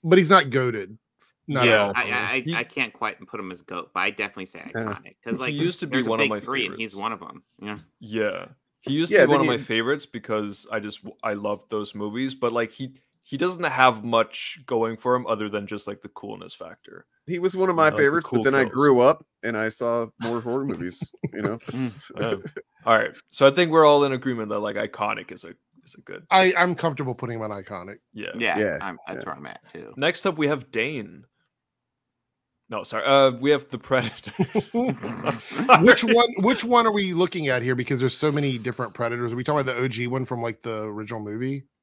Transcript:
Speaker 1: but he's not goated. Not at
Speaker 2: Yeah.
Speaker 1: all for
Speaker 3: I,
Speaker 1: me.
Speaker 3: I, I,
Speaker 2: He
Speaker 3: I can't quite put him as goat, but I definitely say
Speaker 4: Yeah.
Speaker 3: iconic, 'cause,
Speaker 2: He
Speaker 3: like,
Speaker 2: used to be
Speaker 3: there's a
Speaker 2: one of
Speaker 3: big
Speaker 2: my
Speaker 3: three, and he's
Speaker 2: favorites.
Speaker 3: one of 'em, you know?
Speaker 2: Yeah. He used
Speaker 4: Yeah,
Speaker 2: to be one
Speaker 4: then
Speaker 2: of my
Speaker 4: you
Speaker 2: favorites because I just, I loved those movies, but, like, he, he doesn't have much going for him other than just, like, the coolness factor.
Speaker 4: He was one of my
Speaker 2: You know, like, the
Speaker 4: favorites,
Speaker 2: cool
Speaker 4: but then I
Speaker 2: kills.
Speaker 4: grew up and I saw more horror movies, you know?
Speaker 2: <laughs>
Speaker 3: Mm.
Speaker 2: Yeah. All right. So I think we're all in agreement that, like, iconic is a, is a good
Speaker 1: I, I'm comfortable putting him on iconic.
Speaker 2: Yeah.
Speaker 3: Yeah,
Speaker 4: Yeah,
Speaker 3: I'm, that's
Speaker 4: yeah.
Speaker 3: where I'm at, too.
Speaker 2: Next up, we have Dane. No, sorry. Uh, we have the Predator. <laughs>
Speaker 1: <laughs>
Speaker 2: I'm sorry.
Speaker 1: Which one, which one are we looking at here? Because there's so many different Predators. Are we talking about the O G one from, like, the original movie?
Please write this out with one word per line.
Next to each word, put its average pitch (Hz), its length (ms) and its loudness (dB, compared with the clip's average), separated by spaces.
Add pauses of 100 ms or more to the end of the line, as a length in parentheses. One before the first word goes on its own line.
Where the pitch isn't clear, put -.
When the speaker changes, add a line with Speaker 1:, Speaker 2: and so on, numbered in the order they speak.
Speaker 1:
but 170 140 6
he's 165 120 4
not 175 160 8
goated. 117 520 -2 (520)
Not 131 180 2
at - 20 6
Speaker 2:
Yeah. 107 140 6
Speaker 1:
all 101 100 -2
for 123 60 0
Speaker 3:
I, 123 60 0
Speaker 1:
me. 104 60 -6
Speaker 3:
I, 113 220 -2
I, 131 80 -2
Speaker 2:
He 160 140 -6
Speaker 3:
I 120 80 -2
can't 120 300 -6
quite 104 340 -8
put 113 120 -12
him 95 120 -10
as 87 100 -14
goat, - 320 -10
but 92 80 -4
I 98 80 0
definitely 101 380 -8
say 85 160 -18 (100)
Speaker 4:
Yeah. 113 120 -4
Speaker 3:
iconic, 101 380 -10
'cause, 117 120 -6
Speaker 2:
He 127 60 -8
Speaker 3:
like, 127 120 -4
Speaker 2:
used 165 280 -2
to 170 60 -8
be 131 100 -2
Speaker 3:
there's 123 100 0
a - 20 -4
Speaker 2:
one 110 100 0
of 143 40 4
Speaker 3:
big 135 60 0
Speaker 2:
my 104 100 -4
Speaker 3:
three, 120 260 -4
and - 140 -8
he's 107 140 -8
Speaker 2:
favorites. - 80 -14
Speaker 3:
one 110 120 -4
of 90 80 -12
'em, - 220 -18 (180)
you 101 60 -12
know? 104 120 -10 (200)
Speaker 2:
Yeah. 104 460 -4 (360)
He 135 120 -4
used 165 180 0
Speaker 4:
Yeah, 202 100 8
Speaker 2:
to 127 60 10
be - 40 4
one 147 80 6
Speaker 4:
then - 20 4
Speaker 2:
of 131 60 4
my 127 120 4
Speaker 4:
you - 60 -
Speaker 2:
favorites 117 400 0
because 107 680 -6
I 110 80 -4
just, 101 220 -10 (220)
I 110 100 -4
loved 104 360 -6
those 104 260 -6
movies, 113 380 -6
but, 123 180 -2
like, 117 200 -2
he, 131 240 -14 (280)
he - 140 -12
doesn't 175 260 -2
have 127 400 2
much - 640 -2
going 113 320 -2
for 123 180 0
him 127 120 -4
other 107 220 -2
than 104 180 -6
just, 104 200 -10
like, 101 140 -12
the 101 80 -18
coolness 98 440 -16
factor. - 520 -20 (200)
Speaker 4:
He 175 140 -6
was 180 180 -2
one 185 120 4
of 175 80 2
my 160 80 6
Speaker 2:
You 151 60 6
know, - 40 -4
like, - 20 0
the 151 100 4
Speaker 4:
favorites, 156 200 0
Speaker 2:
cool 120 120 0
Speaker 4:
but 110 120 -2
then 135 40 2
I 131 80 6
Speaker 2:
kills. 117 100 -2
Speaker 4:
grew 135 280 6
up 143 240 6 (180)
and 113 140 -4
I 110 120 -2
saw 117 380 -2 (140)
more 117 200 -4
horror 123 240 -4
movies, 87 360 -6 (320)
you 104 80 -8
know? 104 220 -4
Speaker 2:
<laughs> - 40 -14
Speaker 3:
Mm. 127 260 -6 (240)
Speaker 2:
Yeah. - 440 -6 (240)
All 113 120 6
right. 110 140 0 (200)
So - 160 4
I 135 40 10
think 170 200 2
we're 156 140 8
all 147 200 8
in 139 80 0
agreement 123 360 -4
that, 104 100 -2
like, 104 180 -4
iconic 107 540 -6
is - 140 -16
a, 87 80 -18 (300)
is - 120 -20
a - 60 -20
good - 280 -14
Speaker 1:
I, 185 280 6
I'm 175 180 2
comfortable 139 400 -4
putting 120 220 -8
him 113 40 -8
on 107 100 -8
iconic. 98 460 -12 (160)
Speaker 2:
Yeah. 101 140 -10 (100)
Speaker 3:
Yeah, 107 220 0
Speaker 4:
Yeah, 90 220 0
Speaker 3:
I'm, 92 160 -10 (100)
that's 80 120 -10
Speaker 4:
yeah. - 60 -12
Speaker 3:
where 71 100 -10
I'm 71 100 -16
at, - 160 -16 (120)
too. 60 240 -16
Speaker 2:
Next 156 280 -2
up, 175 120 -2
we 151 100 0
have 143 240 -2
Dane. 113 540 -6 (1400)
No, 107 140 -6
sorry. - 220 -6
Uh, 135 260 6
we 123 200 -2
have 139 180 0
the 123 80 -8
Predator. 123 600 -2
<laughs> - 240 0 (120)
Speaker 1:
<laughs> - 0 -
Speaker 2:
I'm 233 680 -4
sorry. 233 440 4
Speaker 1:
Which 233 200 8
one, 240 240 4 (120)
which 226 260 2
one 233 200 4
are 220 60 2
we 196 220 -2
looking 170 340 0
at 127 140 0
here? 127 140 0
Because 123 240 -2
there's 127 180 0
so 151 140 0
many 139 260 -2
different 113 360 -6
Predators. 120 380 -4
Are 120 60 -6
we 127 60 -6
talking 147 180 0
about 131 120 -2
the 120 80 -4
O 131 60 0
G 120 200 -4
one 131 180 -4
from, 123 160 -6
like, 117 200 -6
the 110 220 -6
original 107 380 -8
movie? 127 420 -6 (200)